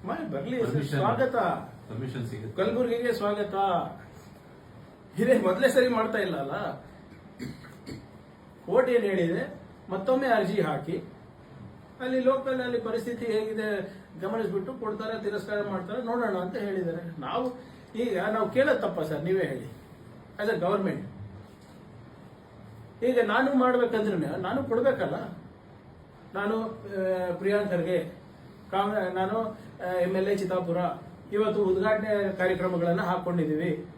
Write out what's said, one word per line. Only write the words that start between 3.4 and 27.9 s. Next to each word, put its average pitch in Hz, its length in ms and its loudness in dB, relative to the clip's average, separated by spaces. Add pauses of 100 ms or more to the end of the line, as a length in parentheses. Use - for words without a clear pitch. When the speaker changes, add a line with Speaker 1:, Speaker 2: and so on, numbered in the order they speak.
Speaker 1:
ಇದೇ 240 180 6
ಮೊದಲೇ 196 320 4
ಸರಿ 247 180 6
ಮಾಡ್ತಾ 220 300 2
ಇಲ್ಲ 180 200 -2
ಅಲ್ಲ. 143 340 -4 (1900)
ಕೋರ್ಟ್ 247 240 6
ಏನ್ 233 140 4
ಹೇಳಿದೆ, 180 580 0 (280)
ಮತ್ತೊಮ್ಮೆ 262 380 2
ಅರ್ಜಿ 208 340 4
ಹಾಕಿ, 151 420 -2 (960)
ಅಲ್ಲಿ 262 200 0
ಲೋಕಲ್ 262 420 2
ಅಲ್ಲಿ 240 180 0
ಪರಿಸ್ಥಿತಿ 233 460 -4
ಹೇಗಿದೆ 214 800 -2 (160)
ಗಮನಿಸ್ಬಿಟ್ಟು 202 520 -2
ಕೊಡ್ತಾರೆ, 220 500 -4
ತಿರಸ್ಕಾರ 202 460 -2
ಮಾಡ್ತಾರೆ, 196 340 -4
ನೋಡೋಣ 226 340 0
ಅಂತ 180 200 -4
ಹೇಳಿದ್ದಾರೆ. 170 640 -4
ನಾವು 247 380 -4 (400)
ಈಗ 214 200 0
ನಾವು 214 300 0
ಕೇಳೋದ್ 269 320 4
ತಪ್ಪ - 200 -2
ಸರ್? 151 220 -2
ನೀವೇ 185 200 2
ಹೇಳಿ. - 280 -6 (720)
As 226 100 2
a - 60 -2
government 190 420 0 (2000)
ಈಗ 247 220 6
ನಾನು 262 260 4
ಮಾಡ್ಬೇಕಂದ್ರೆ 214 880 4
ನಾನು 240 220 -2
ಕೊಡ್ಬೇಕಲ್ಲ. 233 720 0 (1000)
ನಾನು, 214 300 0
ಆ, 185 720 -2
ಪ್ರಿಯಾಂಕ್ 196 340 2
ಖರ್ಗೆ, 170 440 0 (580)